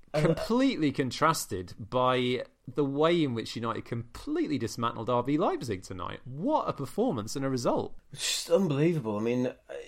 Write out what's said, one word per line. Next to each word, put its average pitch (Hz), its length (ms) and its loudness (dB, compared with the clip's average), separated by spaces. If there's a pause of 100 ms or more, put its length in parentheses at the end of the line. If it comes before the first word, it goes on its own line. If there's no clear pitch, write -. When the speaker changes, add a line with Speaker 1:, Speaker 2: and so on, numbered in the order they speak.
(120)
Speaker 1:
And 151 140 2
Speaker 2:
Completely 180 680 4
contrasted 123 840 0
by 127 680 2 (280)
the 147 120 2
way 151 400 4
in 127 100 0
which 110 220 -6
United 110 280 -4
completely 160 760 -4
dismantled 117 520 -2
R 120 140 2
B 143 120 2
Leipzig 165 460 -2
tonight. 98 420 -8
What 160 440 -2
a 151 40 -2
performance 143 640 -4
and 139 100 -4
a 135 60 0
result. 127 460 -2 (160)
Speaker 1:
It's 143 100 -10 (220)
just - 60 -4
unbelievable. 156 680 2
I - 20 -2
mean, 123 280 0
I, - 260 -14 (140)